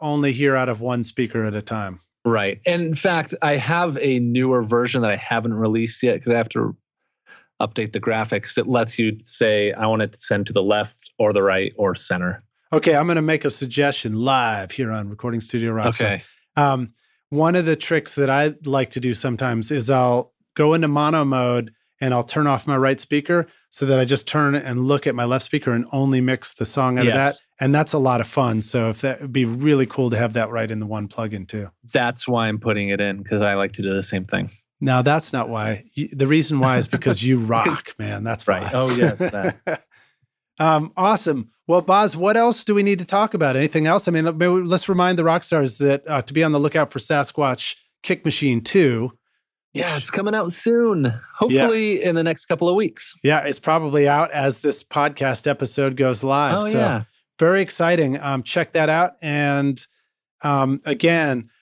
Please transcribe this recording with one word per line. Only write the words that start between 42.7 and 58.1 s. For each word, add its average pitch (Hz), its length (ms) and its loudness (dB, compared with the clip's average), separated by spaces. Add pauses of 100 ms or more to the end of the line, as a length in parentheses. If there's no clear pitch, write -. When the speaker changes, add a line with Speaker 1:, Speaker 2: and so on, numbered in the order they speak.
Speaker 1:
we 202 80 4
need 196 160 2
to 175 60 -10
talk 208 280 0
about? 147 220 2
Anything 156 320 2
else? 180 200 2
I 175 40 2
mean, 160 140 2
let-, 165 100 0
maybe 180 260 2
let's 175 260 -2
remind 180 300 2
the 165 60 2
rock 165 180 2
stars 139 380 0
that, 139 280 2
uh, 147 140 -2
to - 120 -12
be 160 100 2
on 156 80 2
the 147 80 2
lookout 147 320 0
for 139 80 -8
Sasquatch 143 760 -2 (280)
Kick - 200 -4
Machine 131 380 0
two, 123 520 2 (600)
Speaker 2:
Yeah, 175 120 -4 (100)
Speaker 1:
which 143 80 -6
Speaker 2:
it's - 80 -12
coming 208 240 -2
out 175 160 0
soon. 226 540 2
Speaker 1:
Yeah. 117 120 -2 (200)
Speaker 2:
Hopefully 220 640 2
in 175 100 2
the 165 80 0
next 165 240 -2
couple 175 240 0
of 180 60 2
weeks. - 480 -2
Speaker 1:
Yeah, 147 220 4
it's 143 140 -4
probably 151 480 2
out 151 240 2
as 139 280 -2
this 143 240 -2
podcast 143 640 -2
episode 135 480 -2
goes 127 280 0
live. 143 380 2
Speaker 2:
Oh, 208 60 -2
Speaker 1:
So 220 100 0
Speaker 2:
yeah. 151 260 0 (360)
Speaker 1:
very 185 240 4
exciting. 165 580 0